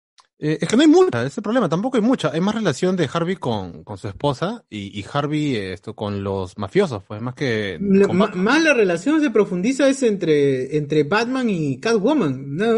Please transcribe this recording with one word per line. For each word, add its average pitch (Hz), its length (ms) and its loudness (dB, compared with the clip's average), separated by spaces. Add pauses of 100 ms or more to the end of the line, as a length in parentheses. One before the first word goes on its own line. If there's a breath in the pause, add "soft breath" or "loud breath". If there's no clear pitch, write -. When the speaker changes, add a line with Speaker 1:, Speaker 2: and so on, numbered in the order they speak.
(380)
Speaker 1:
Eh, 151 200 -2
es 165 80 -2
que 214 80 2
no 262 60 6
hay 320 80 8
mucha, 359 300 6
ese 123 80 -2
es - 100 -8
el 214 60 -8
problema, 226 260 0
tampoco 208 260 -2
hay 202 80 2
mucha. 226 300 2
Hay 165 80 -2
más 208 120 0
relación 185 440 0
de 151 160 0
Harvey 170 240 -2
con, 92 480 -6
con 104 120 -12
su 104 120 -10
esposa 160 600 -4
y, 101 300 -10
y 95 100 -10
Harvey, 147 460 -2
eh, 95 160 -6
esto, 104 240 -12
con 101 260 -6
los 98 360 -6
mafiosos, 117 500 -2
pues, 107 140 -12
más 127 120 -10
que 107 460 -4
Speaker 2:
La, 196 280 4
Speaker 1:
con 170 100 0
Speaker 2:
ma-, 208 80 4
Speaker 1:
Batman. 185 180 -4
Speaker 2:
más 277 200 2
la 302 100 2
relación 226 480 2
se 294 80 0
profundiza 214 580 0
es 269 160 2
entre, 147 720 0
entre 151 300 2
Batman 233 440 0
y 147 300 -2
Catwoman, 175 800 0
nada 226 200 2